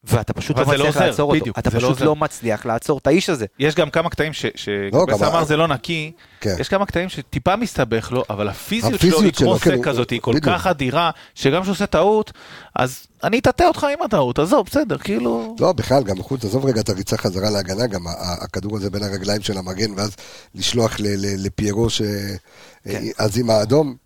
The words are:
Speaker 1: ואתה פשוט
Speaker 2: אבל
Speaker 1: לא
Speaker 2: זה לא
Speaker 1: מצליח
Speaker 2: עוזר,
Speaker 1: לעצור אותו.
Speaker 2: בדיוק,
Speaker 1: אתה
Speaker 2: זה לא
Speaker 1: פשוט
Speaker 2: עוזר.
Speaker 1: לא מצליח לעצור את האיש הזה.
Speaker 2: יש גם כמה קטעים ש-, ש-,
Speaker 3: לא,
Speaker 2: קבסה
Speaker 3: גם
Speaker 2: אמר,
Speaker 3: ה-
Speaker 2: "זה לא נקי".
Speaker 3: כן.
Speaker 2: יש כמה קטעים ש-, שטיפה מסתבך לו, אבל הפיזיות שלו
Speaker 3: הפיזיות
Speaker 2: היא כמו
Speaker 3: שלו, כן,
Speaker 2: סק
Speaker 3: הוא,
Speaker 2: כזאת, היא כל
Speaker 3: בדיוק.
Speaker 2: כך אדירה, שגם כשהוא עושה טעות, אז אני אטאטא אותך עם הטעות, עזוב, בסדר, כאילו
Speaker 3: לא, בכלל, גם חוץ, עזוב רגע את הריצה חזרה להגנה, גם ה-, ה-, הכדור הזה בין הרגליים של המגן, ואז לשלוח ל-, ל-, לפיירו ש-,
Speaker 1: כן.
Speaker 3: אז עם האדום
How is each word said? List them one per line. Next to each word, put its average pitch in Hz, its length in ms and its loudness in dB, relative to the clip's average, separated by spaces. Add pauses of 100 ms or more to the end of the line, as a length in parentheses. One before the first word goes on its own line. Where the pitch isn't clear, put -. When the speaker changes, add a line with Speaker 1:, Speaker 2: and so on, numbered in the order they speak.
Speaker 1:
ואתה 117 280 0
פשוט - 260 -2
Speaker 2:
אבל 131 60 4
Speaker 1:
לא 139 140 4
Speaker 2:
זה 139 40 2
לא 147 60 4
Speaker 1:
מצליח 147 80 0
Speaker 2:
עוזר, 147 140 4
Speaker 1:
לעצור 147 200 2
אותו. 151 100 4
Speaker 2:
בדיוק, 113 180 -4
Speaker 1:
אתה 120 120 0
Speaker 2:
זה 113 60 0
לא 117 40 4
Speaker 1:
פשוט 127 100 4
Speaker 2:
עוזר. 135 140 0
Speaker 1:
לא 151 120 4
מצליח 120 500 -2
לעצור 117 320 -2
את - 80 -4
האיש 165 240 4
הזה. 123 160 0 (120)
Speaker 2:
יש 147 160 2
גם 156 160 2
כמה 165 200 0
קטעים 156 220 -2
ש-, - 220 -6
ש-, - 140 -8 (240)
Speaker 3:
לא, 151 160 4
Speaker 2:
קבסה 107 160 2
Speaker 3:
גם 151 60 2
Speaker 2:
אמר, 165 100 2
Speaker 3:
ה- 160 40 0
Speaker 2:
"זה 151 120 2
לא 165 120 4
נקי". 156 440 -4 (280)
Speaker 3:
כן. 101 180 -2
Speaker 2:
יש 139 100 -4
כמה 196 180 0
קטעים 180 220 -4
ש-, - 80 -10
שטיפה 156 400 0
מסתבך 117 560 -2
לו, 123 180 0
אבל 104 180 -2
הפיזיות 220 520 -2
שלו 180 100 6
Speaker 3:
הפיזיות 160 120 4
Speaker 2:
היא 196 100 4
כמו - 140 -6
Speaker 3:
שלו, 180 120 4
כן, 165 120 2
Speaker 2:
סק 139 60 2
Speaker 3:
הוא, 123 80 0
Speaker 2:
כזאת, 123 260 0
היא 117 100 -2
כל 117 140 0
Speaker 3:
בדיוק. 160 200 2
Speaker 2:
כך 175 120 -2
אדירה, 147 440 0 (240)
שגם 147 280 2
כשהוא 190 100 -2
עושה 196 140 0
טעות, 208 460 2 (440)
אז 127 300 -2 (180)
אני 190 140 2
אטאטא 269 260 2
אותך 320 220 2 (120)
עם 349 60 -4
הטעות, 147 340 2
עזוב, 190 280 2
בסדר, 254 320 -2
כאילו 233 600 -4
Speaker 3:
לא, 180 120 4
בכלל, 120 300 2
גם 98 200 -4
חוץ, 131 220 -6
עזוב 127 220 0
רגע 117 140 2
את 101 80 -2
הריצה 95 280 -2
חזרה 98 340 -2
להגנה, 101 360 -2
גם 92 200 -6
ה-, 82 40 -6
ה-, 87 340 -6
הכדור 104 320 -6
הזה 98 140 -4
בין 101 120 -4
הרגליים 101 400 -4
של 101 160 -4
המגן, 92 380 -4
ואז 104 140 -4 (440)
לשלוח 107 460 0
ל-, 104 60 -2
ל-, 98 400 -2
לפיירו 104 440 0
ש-, - 120 -2 (840)
Speaker 1:
כן. 101 180 -6 (160)
Speaker 3:
אז 107 200 0
עם 120 120 0
האדום 120 560 2